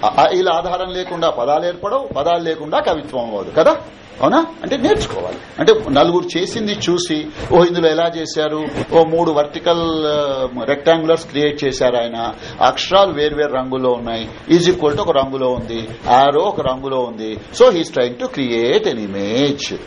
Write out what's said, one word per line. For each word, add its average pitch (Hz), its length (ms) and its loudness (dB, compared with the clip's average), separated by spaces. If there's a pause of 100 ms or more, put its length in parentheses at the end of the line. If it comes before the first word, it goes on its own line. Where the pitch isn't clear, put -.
ఆ, 110 180 2
ఆ, 160 120 6
ఈల 185 180 0
ఆధారం 180 400 -4
లేకుండా 175 380 -4
పదాలు 147 360 0
ఏర్పడవు, 202 400 -4
పదాలు 170 360 -2
లేకుండా 156 380 -4
కవిత్వం 143 440 -4
అవ్వదు 98 260 -6
కదా? 285 260 4 (460)
అవునా? 320 240 4 (160)
అంటే 262 140 -2
నేర్చుకోవాలి. 254 600 -2 (220)
అంటే 220 160 6 (160)
నలుగురు 170 480 2
చేసింది 202 400 -4 (120)
చూసి, 165 360 -2 (260)
ఓ 175 120 8
ఇందులో 175 240 2
ఎలా 165 280 2
చేశారు, 156 500 -4 (260)
ఓ 160 120 8
మూడు 165 260 0
వర్టికల్, 160 760 0
ఆ, 139 420 -2 (160)
రెక్టాంగులర్స్ 160 600 2
క్రియేట్ 147 380 0
చేశారు 127 320 2
ఆయన, 117 380 -4 (260)
అక్షరాలు 180 520 4
వేర్వేరు 147 400 0
రంగులో 131 380 -2
ఉన్నాయి, 117 400 -4 (200)
is 170 120 6
equal 165 280 2
to 147 100 -4
ఒక 170 100 -2
రంగులో 135 400 0
ఉంది, 113 380 -6 (340)
arrow 143 200 4
ఒక 190 180 -2
రంగులో 131 400 -2
ఉంది, 110 400 -6 (140)
so 247 160 8
he 165 120 0
is 160 100 -8
trying 123 300 -2
to 254 120 -6
create 131 520 0
an 135 200 -2
image. 104 680 -4 (120)